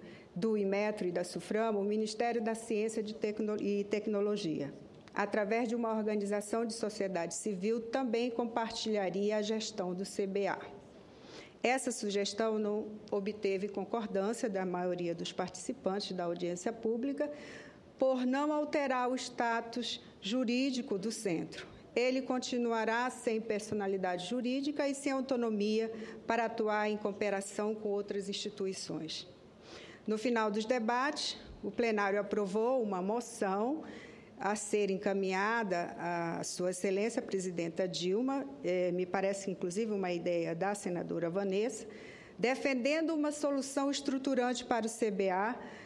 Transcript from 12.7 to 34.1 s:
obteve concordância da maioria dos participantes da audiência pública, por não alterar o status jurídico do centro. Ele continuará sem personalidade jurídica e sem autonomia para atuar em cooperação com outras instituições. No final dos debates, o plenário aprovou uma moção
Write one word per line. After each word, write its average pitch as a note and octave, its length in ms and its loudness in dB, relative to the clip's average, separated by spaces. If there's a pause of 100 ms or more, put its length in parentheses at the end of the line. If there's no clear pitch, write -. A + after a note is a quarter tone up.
obteve G3+ 560 0
concordância G#3 840 0
da F#3+ 160 0
maioria F3+ 480 0
dos F3 180 -4
participantes F#3+ 840 -2
da F3+ 100 -2
audiência F3 480 -2
pública, A#3+ 580 0 (720)
por C4 260 4
não C#4 260 2
alterar C#4 580 2
o C4 60 0
status A#3 840 -2 (200)
jurídico A#3+ 760 0
do G#3+ 140 -2
centro. E3+ 560 -4 (280)
Ele C4 280 4
continuará A#3+ 880 0
sem A3+ 280 0
personalidade G3 880 0
jurídica C#4 600 0
e C#4 60 0
sem C#4 160 0
autonomia A3+ 840 2 (320)
para A3+ 200 4
atuar G#3+ 440 2
em G#3 80 0
cooperação G#3 800 0
com G#3+ 140 -4
outras G3+ 380 -2
instituições. F#3+ 1000 -4 (800)
No G#3+ 100 2
final A3 320 4
dos G#3+ 160 0
debates, B3 720 2 (240)
o G#3 80 -4
plenário G#3 500 4
aprovou G#3 600 2
uma G3 180 0
moção G#3+ 840 0 (560)